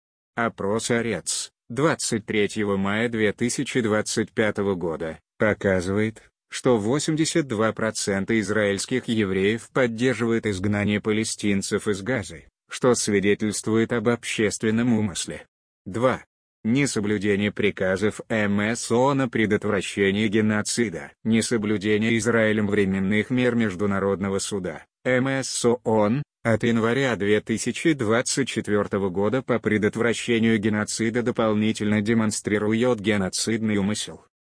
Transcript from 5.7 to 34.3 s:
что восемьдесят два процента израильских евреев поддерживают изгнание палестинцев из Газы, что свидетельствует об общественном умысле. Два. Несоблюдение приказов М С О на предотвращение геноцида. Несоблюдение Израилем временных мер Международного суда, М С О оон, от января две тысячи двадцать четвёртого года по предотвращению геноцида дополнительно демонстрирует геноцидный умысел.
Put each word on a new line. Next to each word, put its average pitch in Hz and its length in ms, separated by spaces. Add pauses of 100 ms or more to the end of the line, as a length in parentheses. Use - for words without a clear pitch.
что 127 260
восемьдесят 147 720
два 110 240
процента 107 640
израильских 104 720
евреев 104 600
поддерживают 117 760
изгнание 104 540
палестинцев 107 880
из 98 140
Газы, 98 420 (260)
что 123 240
свидетельствует 107 960
об 117 160
общественном 113 840
умысле. 107 540 (380)
Два. 98 400 (400)
Несоблюдение 107 880
приказов 95 760
М 104 320
С 113 320
О 131 220
на 135 140
предотвращение 104 1000
геноцида. 107 840 (140)
Несоблюдение 107 960
Израилем 110 500
временных 98 600
мер 123 260
Международного 98 840
суда, 90 460 (200)
М 127 220
С 135 380
О 120 180
оон, 110 400 (220)
от 110 180
января 117 540
две 101 240
тысячи 120 540
двадцать 123 540
четвёртого 101 640
года 104 320
по 120 160
предотвращению 110 1000
геноцида 110 640
дополнительно 107 800
демонстрирует 110 1000
геноцидный 104 800
умысел. 98 460 (180)